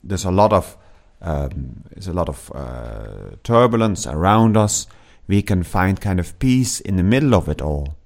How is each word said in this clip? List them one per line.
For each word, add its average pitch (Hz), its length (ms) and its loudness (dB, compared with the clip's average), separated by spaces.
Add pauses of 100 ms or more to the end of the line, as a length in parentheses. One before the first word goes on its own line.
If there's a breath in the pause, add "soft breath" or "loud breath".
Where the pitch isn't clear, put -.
there's 95 220 -6
a 90 60 -2
lot 104 220 4
of, 90 220 0 (460 soft breath)
um, 71 680 -8
there's - 160 -16
a 85 60 -8
lot 85 160 -2
of, - 260 -14
uh, 60 880 -14
turbulence 117 640 4
around 104 500 4
us, 104 300 0 (380 soft breath)
we 101 160 2
can 92 220 0
find 95 380 0
kind 92 180 -2
of - 180 -8
peace 127 440 0
in 95 160 -4
the 90 60 2
middle 127 300 2
of 92 140 2
it 73 140 -4
all. 73 340 -6 (100)